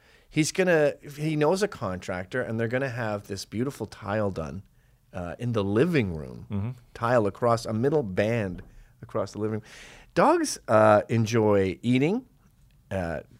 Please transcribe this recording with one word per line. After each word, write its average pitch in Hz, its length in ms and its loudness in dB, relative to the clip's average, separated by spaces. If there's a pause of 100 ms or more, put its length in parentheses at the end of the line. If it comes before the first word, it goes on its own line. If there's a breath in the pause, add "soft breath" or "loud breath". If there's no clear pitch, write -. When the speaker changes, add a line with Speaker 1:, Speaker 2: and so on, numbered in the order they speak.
(300)
Speaker 1:
He's 156 200 0
gonna, 165 440 2 (240)
he 151 180 -2
knows 165 260 2
a 196 60 0
contractor, 92 720 -6
and 110 180 -4
they're 117 80 0
gonna 127 220 -2
have 110 380 -6
this 98 180 -10
beautiful 123 400 -6
tile 101 460 -2
done, 82 320 -8 (500)
uh, 87 260 -8
in 120 140 -4
the 107 100 0
living 110 540 2
room, 64 340 -12
Speaker 2:
Mm-hmm. 104 200 -4 (240)
Speaker 1:
tile 117 320 2
across 117 400 0
a 113 80 -4
middle 143 280 0
band 101 600 -2 (400)
across 104 300 -6
the 104 80 -12
living 107 200 -2
room. - 20 -14 (520 soft breath)
Dogs, 302 440 2 (100)
uh, 107 420 8
enjoy 107 720 2
eating, 139 420 2 (640)
uh, 85 300 -4 (200)